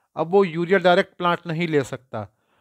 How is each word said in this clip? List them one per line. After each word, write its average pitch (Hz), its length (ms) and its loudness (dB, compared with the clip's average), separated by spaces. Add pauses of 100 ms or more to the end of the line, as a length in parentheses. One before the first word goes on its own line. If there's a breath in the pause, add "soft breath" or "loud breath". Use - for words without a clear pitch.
(180)
अब 160 100 -4
वो 196 160 4
यूरिया 170 360 0
डायरेक्ट 180 380 2
प्लांट 175 300 -2
नहीं 170 200 -4
ले 147 160 0
सकता, 113 520 -12 (260)